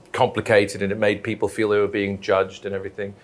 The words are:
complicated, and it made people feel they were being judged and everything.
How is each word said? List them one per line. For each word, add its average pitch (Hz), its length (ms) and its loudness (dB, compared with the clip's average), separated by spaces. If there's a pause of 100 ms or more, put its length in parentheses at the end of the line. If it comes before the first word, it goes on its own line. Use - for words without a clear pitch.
(120)
complicated, 104 680 2
and 98 100 -2
it 104 60 -2
made 104 260 0
people 107 240 -4
feel 107 220 -2
they 104 100 4
were 101 80 4
being 98 360 -2
judged 95 420 0
and 98 100 -6
everything. 98 500 -8